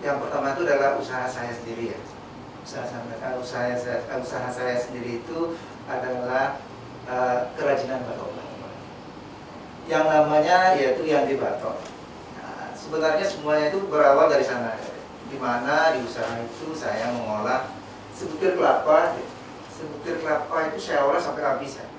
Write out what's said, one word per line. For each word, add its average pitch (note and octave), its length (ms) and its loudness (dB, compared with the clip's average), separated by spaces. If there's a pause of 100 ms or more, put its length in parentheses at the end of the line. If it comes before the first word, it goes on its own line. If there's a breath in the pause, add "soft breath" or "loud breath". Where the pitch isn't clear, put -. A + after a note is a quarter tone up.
yang C#3+ 160 0
pertama C#3 340 -2
itu - 140 0
adalah C#3 320 4
usaha B2+ 240 -4
saya A#2+ 320 -6
sendiri, A2+ 400 -6
ya. - 40 -10 (640)
Usaha C3 240 -10
saya, A#2+ 240 -8
eh, B2+ 320 -6
usaha B2 320 -2
saya, A#2+ 320 -2
eh, - 160 -4
usaha A#2+ 320 -4
saya B2 240 0
sendiri A#2+ 480 -4
itu E3 320 -4 (320 loud breath)
adalah, B2+ 720 0 (480)
eh, B2 480 2
kerajinan C3 480 0
batok. - 240 -6 (1600)
Yang D#3+ 160 6
namanya D#3 720 8
yaitu E3 320 4
Yandi C#3 320 4
Batok. - 400 -2 (560)
Nah, - 400 -10
sebenarnya D3+ 480 2
semuanya D3+ 480 2
itu - 160 0
berawal D3 400 8
dari C#3+ 160 4
sana, A#2 320 -2 (480)
di C3+ 160 -10
mana C3 560 2
di B2 80 -2
usaha A#2 320 -4
itu - 400 -8
saya - 320 -2
mengolah A#2 640 -2 (400)
sebutir F3+ 400 0
kelapa. D#3 640 6 (560)
Sebutir E3+ 480 -6
kelapa D#3 480 0
itu - 80 -6
saya C#3+ 320 2
olah - 80 4
sampai - 240 -2
habis, - 400 -2
ya. - 180 -12